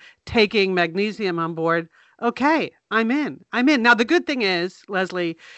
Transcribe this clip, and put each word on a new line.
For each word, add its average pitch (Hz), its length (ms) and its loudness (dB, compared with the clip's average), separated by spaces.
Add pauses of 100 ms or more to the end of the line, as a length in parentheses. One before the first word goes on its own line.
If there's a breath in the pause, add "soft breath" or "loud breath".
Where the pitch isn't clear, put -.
(260 loud breath)
taking 196 480 2
magnesium 180 640 -2
on 165 160 -4
board, 165 340 0 (340 soft breath)
okay, 240 480 0 (200)
I'm 220 200 0
in. 262 420 -4
I'm 247 160 2
in. 277 140 2
Now, 240 120 6
the 226 100 0
good 349 220 0
thing 262 160 -4
is, 185 460 -2
Leslie, 180 480 -4 (220 loud breath)